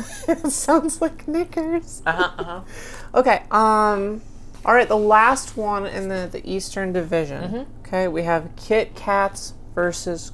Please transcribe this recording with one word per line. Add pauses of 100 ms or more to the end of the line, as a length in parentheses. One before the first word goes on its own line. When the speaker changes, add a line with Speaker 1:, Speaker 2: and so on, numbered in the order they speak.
(280)
Speaker 1:
It
sounds
like
knickers.
Speaker 2:
Uh-huh,
uh-huh. (540)
Speaker 1:
Okay,
um, (440)
all
right,
the
last
one
in
the,
the
Eastern
Division.
Speaker 2:
Mm-hmm.
Speaker 1:
Okay,
we
have
Kit
Kats (200)
versus